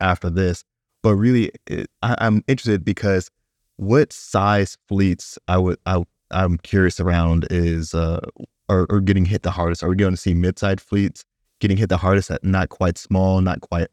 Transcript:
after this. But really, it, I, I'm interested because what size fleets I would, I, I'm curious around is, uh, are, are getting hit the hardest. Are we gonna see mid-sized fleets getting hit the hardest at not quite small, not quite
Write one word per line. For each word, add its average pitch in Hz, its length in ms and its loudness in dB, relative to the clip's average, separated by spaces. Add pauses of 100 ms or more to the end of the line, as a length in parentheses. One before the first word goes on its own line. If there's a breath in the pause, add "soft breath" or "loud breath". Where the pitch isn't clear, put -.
after 90 280 -2
this. 90 360 -2 (360)
But 107 140 4
really, 117 360 2 (160)
it, 147 220 -8 (120)
I, 120 180 -2
I'm 107 280 2
interested 110 360 0
because 95 480 -2 (460)
what 117 340 2
size 101 640 0 (120)
fleets 98 580 -2
I 90 100 2
would, 92 280 0
I, 90 180 0 (280)
I'm 90 260 0
curious 92 420 0
around 85 500 2
is, 85 440 -2
uh, 82 260 -2 (480)
are, 92 220 2
are 104 100 2
getting 95 240 2
hit 98 200 -2
the 90 80 -2
hardest. 85 320 -4
Are 87 60 -2
we 92 60 2
gonna 95 220 2
see - 160 -2
mid-sized 92 480 0
fleets - 420 -4 (360)
getting 98 180 2
hit 104 120 0
the 95 80 0
hardest 95 340 0
at - 120 -8
not 92 260 0
quite 87 280 -2
small, 95 440 0
not 90 200 -2
quite 85 320 -4